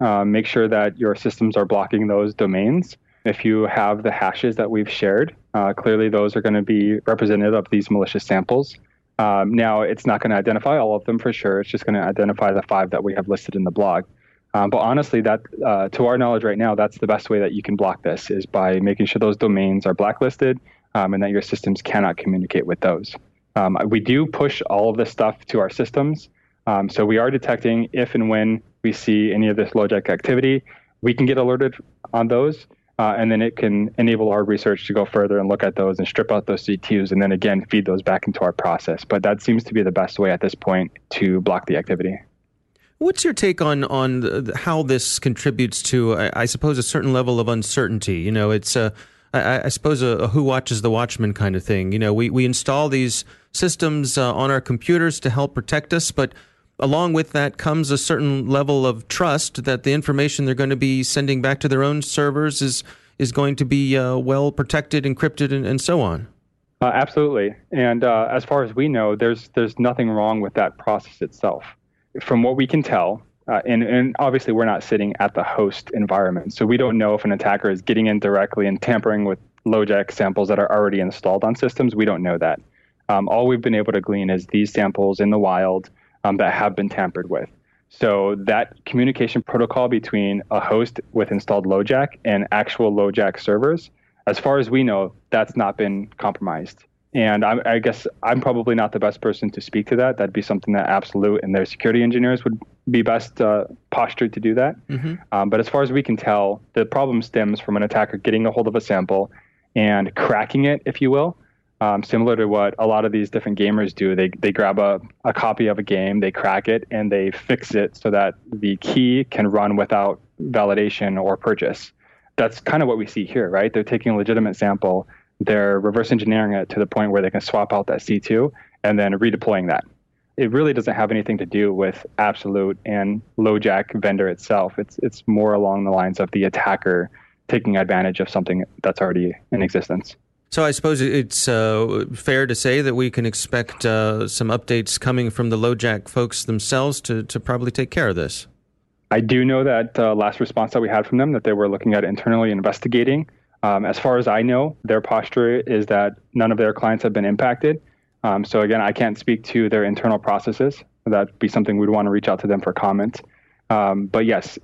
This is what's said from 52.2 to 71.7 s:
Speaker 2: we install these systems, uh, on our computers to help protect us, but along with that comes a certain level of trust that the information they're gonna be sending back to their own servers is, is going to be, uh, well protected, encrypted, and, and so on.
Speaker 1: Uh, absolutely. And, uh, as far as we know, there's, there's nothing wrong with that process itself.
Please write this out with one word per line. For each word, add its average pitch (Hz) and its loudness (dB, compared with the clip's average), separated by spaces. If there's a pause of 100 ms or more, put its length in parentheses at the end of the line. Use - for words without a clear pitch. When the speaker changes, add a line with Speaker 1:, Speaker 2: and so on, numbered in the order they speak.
Speaker 2:
we 127 2
install 139 0
these 127 -2 (260)
systems, 151 0
uh, 127 2
on 135 0
our 131 2
computers 165 0
to - -2
help 139 -2
protect - -4
us, 165 0
but 135 0 (480)
along 156 2
with 160 0
that 143 -2
comes 151 0
a 139 0
certain 139 -2
level 139 2
of 110 -2
trust 156 -2
that 127 -2
the 139 2
information 143 0
they're 131 0
gonna 135 0
be 131 0
sending 139 0
back 135 0
to 151 0
their 135 2
own 147 0
servers 147 -2
is, 131 -2 (340)
is 131 -2
going 143 0
to 139 0
be, 135 2
uh, 127 0
well 135 2
protected, 143 -2
encrypted, 143 0
and, 135 -2
and 127 0
so 170 0
on. 95 -2 (540)
Speaker 1:
Uh, 127 2
absolutely. 127 0 (160)
And, 120 2
uh, 117 4
as 123 -2
far 139 2
as 107 -8
we 139 2
know, 110 2
there's, 117 0
there's 113 -2
nothing 120 0
wrong 110 0
with 101 -6
that 101 0
process - -4
itself. - -4 (580)